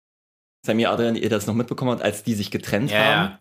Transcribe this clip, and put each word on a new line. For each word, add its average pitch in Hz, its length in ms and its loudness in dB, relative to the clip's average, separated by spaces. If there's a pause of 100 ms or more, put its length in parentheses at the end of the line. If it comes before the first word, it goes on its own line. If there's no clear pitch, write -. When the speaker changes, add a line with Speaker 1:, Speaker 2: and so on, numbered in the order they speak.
(640)
Speaker 1:
Sammy 113 200 2
Adrian 113 300 0
ihr 107 140 -2
das 104 180 0
noch 110 60 -2
mitbekommen 117 380 -2
hat, 113 100 -2
als 101 220 -2
die 117 100 -2
sich 101 180 -4
getrennt 104 400 -2
Speaker 2:
Ja, 104 60 2
Speaker 1:
haben. 107 340 4
Speaker 2:
ja, - 100 -18